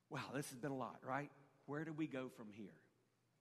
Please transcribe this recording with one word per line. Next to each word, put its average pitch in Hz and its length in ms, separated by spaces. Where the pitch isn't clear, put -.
Wow, 131 260
this 147 140
has 131 100
been 139 120
a 135 60
lot, 110 260
right? 135 280
Where 147 180
do 160 80
we 156 140
go 131 240
from 110 220
here? 101 260